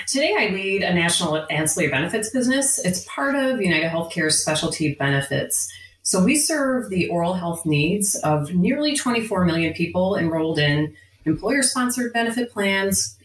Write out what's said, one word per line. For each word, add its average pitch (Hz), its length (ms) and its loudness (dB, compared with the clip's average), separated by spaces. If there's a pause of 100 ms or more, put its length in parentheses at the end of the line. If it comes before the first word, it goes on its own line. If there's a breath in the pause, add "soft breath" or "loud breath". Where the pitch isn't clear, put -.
today 302 320 0
I 208 140 0
lead 196 300 -2
a 175 100 0
national 170 560 0
ancillary 156 420 0
benefits 170 380 -2
business. 262 500 2
It's - 300 -2
part 277 260 -2
of 262 240 0
United 165 300 0
Healthcare 160 420 -2
Specialty 156 640 0
Benefits. 139 760 -2 (320 loud breath)
So 185 220 2
we 285 140 4
serve 262 520 0
the 180 200 0
oral 170 240 0
health 170 320 -4
needs 160 580 2
of 151 300 0
nearly 285 420 2
twenty-four 220 480 0
million 165 300 2
people 180 420 0
enrolled 160 440 0
in 147 360 2 (300 loud breath)
employer-sponsored 247 880 0
benefit 233 400 -2
plans, 196 720 0